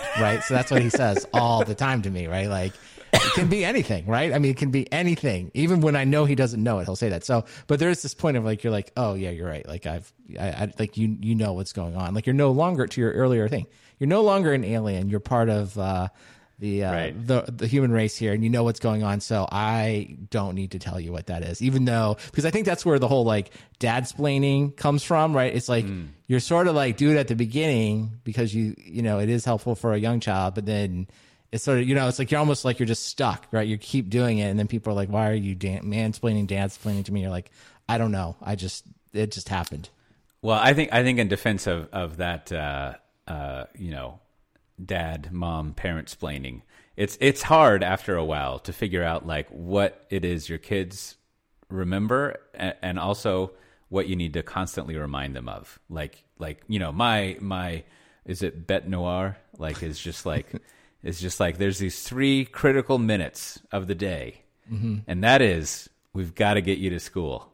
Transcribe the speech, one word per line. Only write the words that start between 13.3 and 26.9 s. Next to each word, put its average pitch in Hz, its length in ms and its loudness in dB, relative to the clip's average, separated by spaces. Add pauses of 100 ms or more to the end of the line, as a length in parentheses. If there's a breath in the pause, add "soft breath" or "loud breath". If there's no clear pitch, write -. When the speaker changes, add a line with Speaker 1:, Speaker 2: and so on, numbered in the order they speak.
Speaker 1:
thing, 131 160 -2 (340 soft breath)
you're 135 80 0
no 196 140 4
longer 196 320 4
an 131 100 2
alien. 101 460 0
You're 104 100 0
part 117 300 2
of, 104 300 0
uh, 95 300 0 (500 loud breath)
the, 101 240 -2
uh, 92 80 0
Speaker 2:
Right. 90 360 -4
Speaker 1:
the, 127 240 2
the 113 160 -4
human 131 240 4
race 110 240 2
here, 110 180 0
and 110 100 0
you 113 80 2
know 120 120 2
what's 117 160 0
going 107 240 0
on. 101 180 0
So 101 300 0
I 110 680 0 (120)
don't 98 240 -2
need 95 180 -4
to 95 80 -8
tell 90 200 -6
you 85 120 -8
what 87 160 -8
that 85 160 -4
is, 85 200 -8
even 131 220 4
though, 113 320 2 (100)
because 147 180 -2
I 160 60 2
think 208 160 0
that's 175 180 0
where 151 140 6
the 123 80 4
whole, 123 180 4
like, 107 260 2 (280 loud breath)
dadsplaining 139 960 2
comes 143 280 2
from, 160 320 2
right? 131 200 4
It's 123 140 -2
like, 117 160 2
Speaker 2:
Mm. 90 240 -6 (180)
Speaker 1:
you're 127 120 2
sort 170 280 4
of 160 80 4
like, 131 220 2